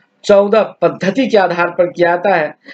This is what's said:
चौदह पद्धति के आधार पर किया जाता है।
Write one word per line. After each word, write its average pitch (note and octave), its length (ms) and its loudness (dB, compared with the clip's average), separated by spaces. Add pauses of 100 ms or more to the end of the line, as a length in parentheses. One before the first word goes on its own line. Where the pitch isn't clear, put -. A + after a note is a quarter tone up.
(240)
चौदह G3+ 380 4 (200)
पद्धति F#3 440 -2
के G#3+ 120 0
आधार E3+ 320 0
पर F3 160 -2
किया E3+ 240 -2
जाता F3 240 0
है। D3+ 200 -2 (200)